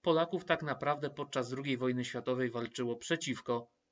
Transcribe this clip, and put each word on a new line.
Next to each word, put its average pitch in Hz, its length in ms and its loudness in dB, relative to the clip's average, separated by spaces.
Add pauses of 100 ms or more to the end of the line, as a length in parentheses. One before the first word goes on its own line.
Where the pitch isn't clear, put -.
Polaków 170 440 4
tak 160 180 2
naprawdę 143 460 0
podczas 135 400 -2
drugiej 135 280 0
wojny 123 280 0
światowej 127 440 0
walczyło 117 460 -2
przeciwko 120 720 -2 (240)